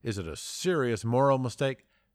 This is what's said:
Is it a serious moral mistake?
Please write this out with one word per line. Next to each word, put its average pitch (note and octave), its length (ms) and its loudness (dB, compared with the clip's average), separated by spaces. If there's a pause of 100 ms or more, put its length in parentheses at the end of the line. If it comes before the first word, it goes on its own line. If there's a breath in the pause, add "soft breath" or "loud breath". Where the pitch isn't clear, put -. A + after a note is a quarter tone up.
Is A2+ 140 -4
it E2+ 100 -6
a D#2 100 -8
serious C3 640 -2
moral C3 340 4
mistake? C3 480 -2 (280)